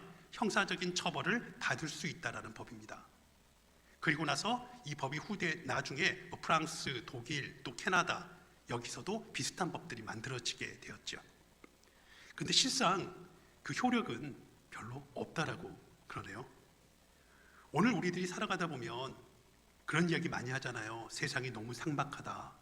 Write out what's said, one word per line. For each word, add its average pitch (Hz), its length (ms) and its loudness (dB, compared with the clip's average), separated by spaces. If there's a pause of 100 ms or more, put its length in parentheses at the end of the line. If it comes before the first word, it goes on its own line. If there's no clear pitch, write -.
(320)
형사적인 180 640 2
처벌을 156 640 2
받을 143 300 0
수 - 180 -4
있다라는 113 460 -4
법입니다. 107 520 -12 (920)
그리고 156 260 4
나서 226 440 2 (160)
이 147 80 -4
법이 139 240 -2
후대, 170 380 0 (100)
나중에 135 460 2 (180)
뭐 - 100 -8
프랑스, 156 680 2
독일, 120 580 -6
또 135 120 -6
캐나다, - 540 2 (400)
여기서도 127 640 -2
비슷한 - 380 0
법들이 - 320 -6
만들어지게 117 760 -4
되었죠. - 380 -10 (1160)
근데 - 180 2
실상 - 760 4 (360)
그 147 100 -2
효력은 151 640 2 (320)
별로 120 460 -8
없다라고 - 640 -2 (300)
그러네요. 104 380 -8 (1300)
오늘 202 220 8
우리들이 180 340 2
살아가다 185 400 0
보면 127 480 -4 (680)
그런 170 240 4
이야기 165 200 2
많이 120 220 -2
하잖아요. 113 600 -4
"세상이 135 400 0
너무 113 220 -6
삭막하다. - 880 -2